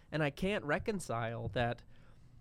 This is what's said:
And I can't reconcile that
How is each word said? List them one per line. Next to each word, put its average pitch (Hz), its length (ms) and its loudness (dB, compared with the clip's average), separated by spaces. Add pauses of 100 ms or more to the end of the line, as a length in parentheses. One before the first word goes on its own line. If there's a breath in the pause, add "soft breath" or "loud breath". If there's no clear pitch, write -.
(100)
And 151 100 2
I 147 80 4
can't 185 340 0
reconcile 117 840 0
that 120 320 2 (600 soft breath)